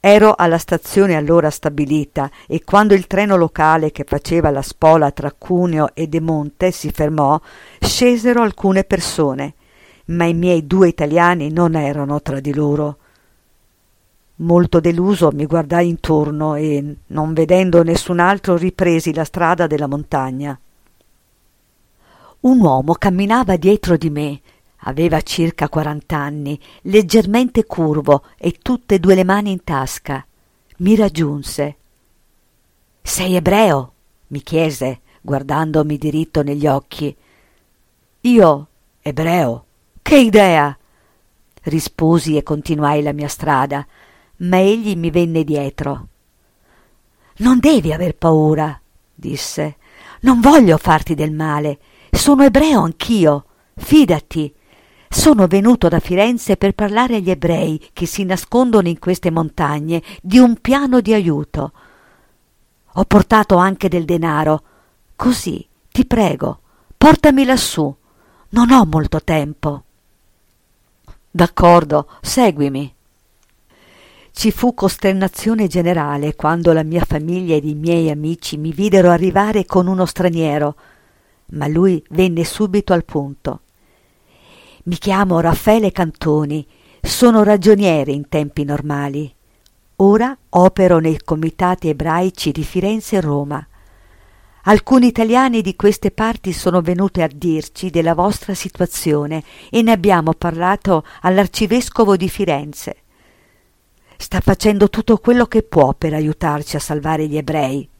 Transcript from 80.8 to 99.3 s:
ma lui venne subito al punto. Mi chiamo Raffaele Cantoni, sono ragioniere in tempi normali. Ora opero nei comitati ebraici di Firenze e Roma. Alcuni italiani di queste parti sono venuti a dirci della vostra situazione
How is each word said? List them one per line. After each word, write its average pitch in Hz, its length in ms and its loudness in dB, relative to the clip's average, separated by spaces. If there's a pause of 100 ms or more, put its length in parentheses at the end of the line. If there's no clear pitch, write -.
ma 147 160 -6
lui 170 420 0
venne 170 340 0
subito 196 480 -2
al 170 140 0
punto. 139 560 -8 (1300)
Mi 175 120 -6
chiamo 190 400 0
Raffaele 190 520 0
Cantoni, 151 720 -4 (380)
sono 226 400 4
ragioniere 196 720 4
in 143 180 -6
tempi 151 340 -4
normali. 143 720 -6 (600)
Ora 220 420 2 (120)
opero 180 500 4
nei 160 240 -2
comitati 165 680 -4
ebraici 160 600 -4
di 156 120 -6
Firenze 208 520 -4
e 190 60 0
Roma. 143 460 -6 (960)
Alcuni 240 420 4
italiani 233 560 0
di 185 120 -4
queste 202 360 0
parti 220 420 -6
sono 180 280 0
venuti 180 420 -2
a 160 40 -2
dirci 156 640 -6
della 165 240 0
vostra 190 400 -2
situazione 156 880 -4 (280)